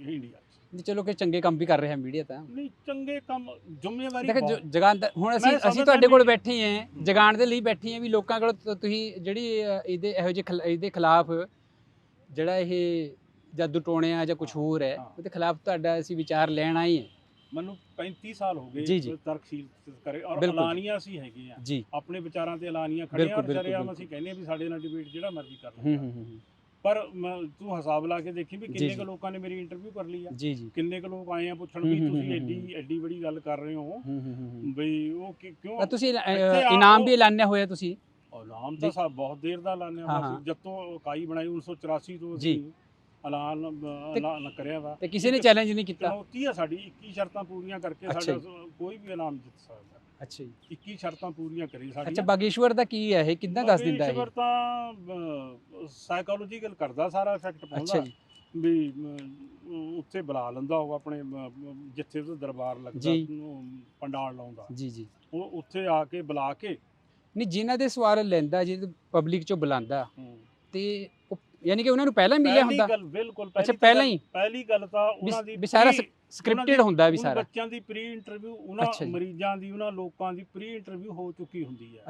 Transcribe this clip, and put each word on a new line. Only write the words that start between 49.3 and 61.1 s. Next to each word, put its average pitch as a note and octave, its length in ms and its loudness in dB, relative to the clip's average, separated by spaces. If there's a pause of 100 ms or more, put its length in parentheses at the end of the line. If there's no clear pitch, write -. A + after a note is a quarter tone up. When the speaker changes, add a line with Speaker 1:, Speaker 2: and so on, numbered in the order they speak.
Speaker 1:
ਜਿੱਤ A#2+ 200 -20
ਸਕਦਾ। G#2 420 -20 (220)
Speaker 2:
ਅੱਛਾ C#3 220 -16
ਜੀ। A#2+ 60 -18 (200)
Speaker 1:
ਇੱਕੀ G3 260 -16
ਸ਼ਰਤਾਂ E3+ 340 -8
ਪੂਰੀਆਂ D#3+ 360 -10
ਕਰੀ C3 240 -14
Speaker 2:
ਅੱਛਾ, D3 140 -8
Speaker 1:
ਸਾਡੀਆਂ। F3 200 -2
Speaker 2:
ਬਾਗੇਸ਼ਵਰ G#3 480 4
ਦਾ A#3 120 2
ਕੀ G#3+ 300 -2
ਹੈ E3 80 6
ਇਹ? E3 140 2
ਕਿੱਦਾਂ G3 280 -4
ਦੱਸ F#3+ 160 8
ਦਿੰਦਾ D#3+ 260 0
ਇਹ? B2+ 80 0
Speaker 1:
ਬਾਗੇਸ਼ਵਰ A#3+ 160 -2
ਤਾਂ, A#3+ 640 0
ਅ, D#3+ 960 -12
ਸਾਈਕੋਲੋਜੀਕਲ G3+ 840 -6
ਕਰਦਾ D3+ 340 -2
ਸਾਰਾ G3 260 0
ਇਫੈਕਟ E3 300 -8
ਪਾਉਂਦਾ। D3+ 300 -4
Speaker 2:
ਅੱਛਾ E3+ 40 4
ਜੀ। C3 140 -4 (440)
Speaker 1:
ਵੀ, D#3+ 340 2
ਅ, C3 40 -12 (1040)
ਉੱਥੇ F3 240 -10
ਬੁਲਾ C3 280 -6
ਲੈਂਦਾ C#3 260 -4
ਉਹ D3+ 160 -2
ਆਪਣੇ, D3 280 -8